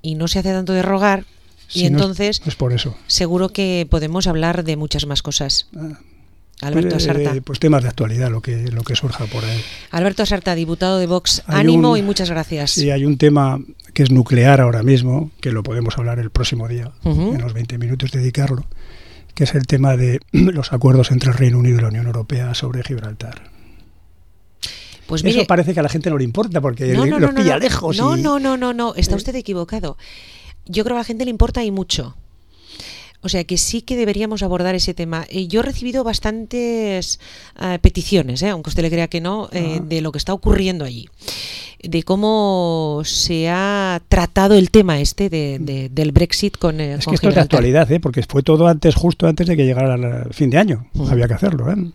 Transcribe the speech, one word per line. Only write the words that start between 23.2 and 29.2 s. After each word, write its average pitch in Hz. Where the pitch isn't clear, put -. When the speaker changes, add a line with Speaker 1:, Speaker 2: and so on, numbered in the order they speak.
Speaker 1:
Pues 156
Speaker 2:
Eso 185
Speaker 1:
mire, 208
Speaker 2:
parece 175
que 165
a -
la 143
gente 151
no 147
le 131
importa, 165
porque 131
Speaker 1:
No, 131
Speaker 2:
le-, 139
Speaker 1:
no, 302
Speaker 2:
los 143
Speaker 1:
no, -
no, -
Speaker 2:
pilla -
Speaker 1:
no. 147
Speaker 2:
lejos 185
Speaker 1:
No, 269
Speaker 2:
y 339
Speaker 1:
no, 285
no, 262
no, 247
no, 233
está -
Speaker 2:
¿Eh? 196
Speaker 1:
usted 226